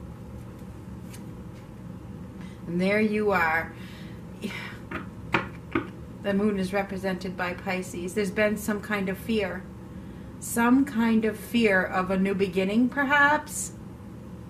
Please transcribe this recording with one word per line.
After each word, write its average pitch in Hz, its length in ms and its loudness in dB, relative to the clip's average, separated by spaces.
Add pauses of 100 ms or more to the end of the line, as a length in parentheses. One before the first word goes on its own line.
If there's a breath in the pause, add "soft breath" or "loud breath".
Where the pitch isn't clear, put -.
(2750 loud breath)
And 175 140 0
there 196 180 4
you 214 320 4
are. 165 420 2 (2500 loud breath)
The 202 100 2
moon 202 260 4
is 185 140 -2
represented 190 640 -2
by 180 160 -2
Pisces. 180 600 -4
There's 202 180 0
been 208 260 2
some 208 240 -2
kind 202 260 0
of 190 100 -2
fear. 190 460 -2 (760 loud breath)
Some 247 460 6
kind 226 400 4
of 214 140 0
fear 208 420 6
of 185 300 0
a 190 60 2
new 190 180 4
beginning, 190 540 4
perhaps. 285 840 4 (800)